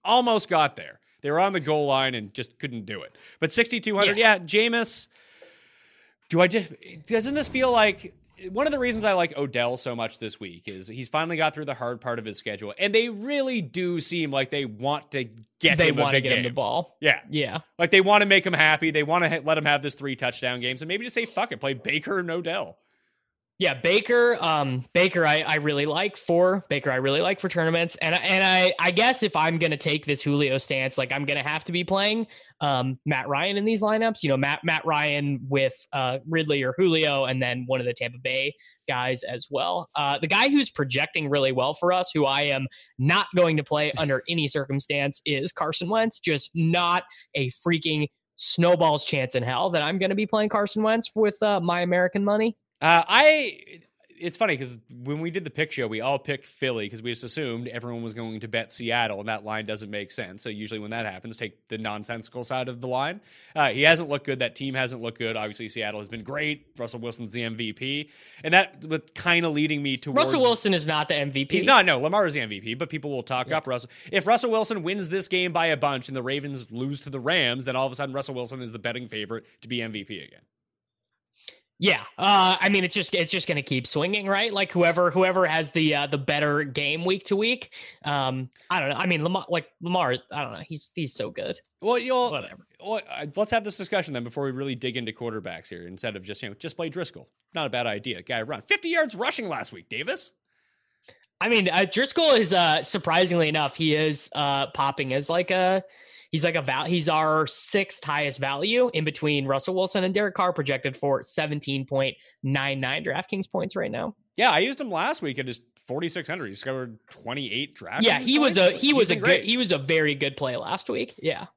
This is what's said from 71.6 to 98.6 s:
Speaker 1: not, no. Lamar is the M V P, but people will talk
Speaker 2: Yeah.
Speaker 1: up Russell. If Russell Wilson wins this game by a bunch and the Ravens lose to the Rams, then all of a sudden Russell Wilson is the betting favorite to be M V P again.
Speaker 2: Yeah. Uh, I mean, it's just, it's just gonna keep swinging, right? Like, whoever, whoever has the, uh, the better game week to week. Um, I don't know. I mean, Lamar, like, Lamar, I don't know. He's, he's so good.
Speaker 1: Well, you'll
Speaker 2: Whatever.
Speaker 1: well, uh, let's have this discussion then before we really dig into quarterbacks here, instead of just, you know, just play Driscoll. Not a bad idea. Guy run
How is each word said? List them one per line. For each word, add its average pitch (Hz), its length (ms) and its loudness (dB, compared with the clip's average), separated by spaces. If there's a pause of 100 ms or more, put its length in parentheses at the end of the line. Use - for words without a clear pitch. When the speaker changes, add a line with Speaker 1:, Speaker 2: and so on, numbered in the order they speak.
Speaker 1:
not, 240 180 8
no. 151 140 4
Lamar 180 260 2
is 156 80 0
the 147 80 -2
M 110 80 -4
V 101 140 -8
P, 113 100 -6
but 156 160 -6
people 147 220 -8
will 127 120 -4
talk 127 280 -4
Speaker 2:
Yeah. 156 80 0
Speaker 1:
up - 80 -6
Russell. 123 240 -4 (200)
If 190 160 0
Russell 233 240 2
Wilson 220 320 0
wins 180 280 -4
this 190 180 -4
game 180 240 0
by 165 140 0
a 156 100 2
bunch 135 320 -2
and 135 80 -8
the 127 60 -4
Ravens 135 500 -6
lose 135 300 -6
to 139 80 -14
the 135 100 -8
Rams, 131 460 0
then 127 100 -2
all 135 80 2
of 127 80 -4
a - 20 -12
sudden 139 200 -6
Russell 135 220 -6
Wilson 123 260 -8
is 113 100 -12
the 113 60 -14
betting 117 280 -8
favorite 110 380 -8 (160)
to 110 80 -20
be 120 140 -4
M 113 100 -6
V 104 120 -8
P 98 160 -12
again. - 200 -20 (1400)
Speaker 2:
Yeah. 151 200 2 (160)
Uh, 185 420 6
I 190 80 2
mean, 196 160 4
it's 175 100 -2
just, 196 200 -2
it's 165 180 0
just 180 160 -2
gonna 143 140 -2
keep 131 240 -2
swinging, 190 400 -2
right? 202 260 0
Like, 196 180 0
whoever, 175 400 4
whoever 185 360 4
has 156 240 0
the, 156 240 2
uh, 143 140 0
the 147 100 -2
better 147 440 0
game 147 440 -2
week 190 180 -2
to 196 120 0
week. 240 360 -2 (320)
Um, 131 460 -2 (180)
I 175 120 0
don't 139 100 -2
know. 143 60 -2
I 185 100 -2
mean, 165 160 2
Lamar, 180 260 -2
like, 165 180 -2 (140)
Lamar, 165 360 0 (140)
I 147 120 -6
don't 113 100 -8
know. 90 160 -12
He's, 156 260 -14
he's 151 200 -6
so 113 160 -6
good. - 280 -8 (220)
Speaker 1:
Well, 233 160 0
you'll 247 360 0
Speaker 2:
Whatever. - 340 -10 (180)
Speaker 1:
well, 208 160 -4 (100)
uh, - 140 -10 (100)
let's 214 180 -2
have 226 120 0
this 208 140 -6
discussion 180 340 -4
then 120 120 -6
before 139 200 -6
we 135 60 -2
really 135 240 -6
dig 123 240 -4
into 110 140 -6
quarterbacks 98 580 -10
here, 87 160 -12
instead 101 300 -8
of 95 60 -10
just, 98 200 -12
you 107 80 -10
know, 107 40 -16
just - 220 -12
play 165 140 -6
Driscoll. - 400 -10 (240)
Not 156 120 -4
a - 40 -4
bad 120 160 -2
idea. 104 340 -6
Guy 113 220 -6
run 117 180 -8